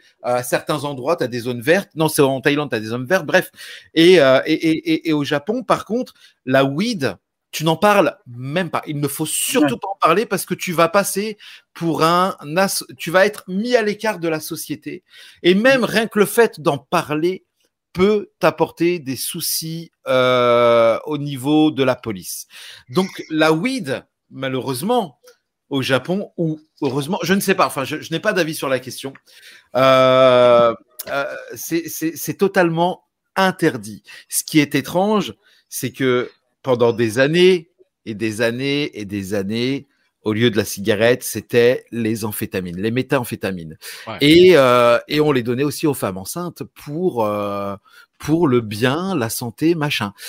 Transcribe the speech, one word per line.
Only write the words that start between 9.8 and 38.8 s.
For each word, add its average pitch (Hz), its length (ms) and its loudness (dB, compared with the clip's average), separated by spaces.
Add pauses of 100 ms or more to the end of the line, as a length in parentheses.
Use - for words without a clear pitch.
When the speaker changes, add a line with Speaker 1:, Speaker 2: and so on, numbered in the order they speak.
Speaker 1:
pas 190 80 -10
en 196 120 -10
parler 180 240 2
parce - 220 -6
que 180 80 -4
tu 175 180 -8
vas 160 160 2
passer 202 480 -2 (380)
pour 160 280 -2
un 175 340 2 (200)
as-, - 280 0 (120)
tu - 140 -10
vas 185 160 4
être - 220 -6
mis 226 280 -2
à 226 60 4
l'écart 208 360 -4
de 165 100 -4
la 156 120 -4
société. 151 640 -12 (380)
Et 180 120 6
même 240 300 4
rien 214 220 -2
que - 120 -4
le 196 80 4
fait 226 320 2
d'en 143 200 0
parler 165 640 -2 (500)
peut 202 440 0
t'apporter 170 640 0
des 127 160 -8
soucis, 160 720 -8 (180)
euh, 120 960 4
au 147 140 -6
niveau 147 520 2
de 131 120 -2
la 127 120 2
police. - 520 -10 (420)
Donc, 170 400 -4
la 156 240 2
weed, 160 540 -4 (240)
malheureusement, 135 880 -4 (500)
au 135 140 -2
Japon, 135 560 -2
ou 156 200 -2 (220)
heureusement, 143 420 -4
je 180 120 2
ne 196 60 2
sais 190 140 0
pas, 175 120 2
enfin, 135 180 -6
je, 147 160 -8
je 113 100 -14
n'ai 160 80 -4
pas 208 140 -2
d'avis 160 220 -2
sur 147 160 -6
la 127 80 0
question, 135 340 -12 (640)
euh, 127 1000 6 (340)
euh, 139 160 -4 (300)
c'est, 160 320 -6
c'est, 160 300 -6
c'est 143 180 -8
totalement 175 720 0 (320)
interdit. 135 640 -2 (280)
Ce - 120 -4
qui - 160 2
est 143 160 2
étrange, 170 600 -2 (340)
c'est - 240 -8
que 123 380 0 (320)
pendant 120 320 2
des 113 240 0
années 170 520 4 (360)
et 110 80 -8
des 110 260 -4
années 135 580 -2